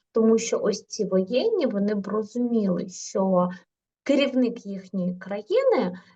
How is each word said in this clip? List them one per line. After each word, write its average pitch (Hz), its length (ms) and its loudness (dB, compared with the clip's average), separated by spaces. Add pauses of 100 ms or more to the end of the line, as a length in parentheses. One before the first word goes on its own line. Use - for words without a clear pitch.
(120)
тому 226 260 4
що 240 220 -2
ось 202 260 -2
ці - 180 -6
воєнні, 254 640 0
вони 202 280 -2
б 202 120 -4
розуміли, 214 840 -2
що 185 640 0 (520)
керівник 254 640 0
їхньої 185 480 -6
країни, 220 840 0 (180)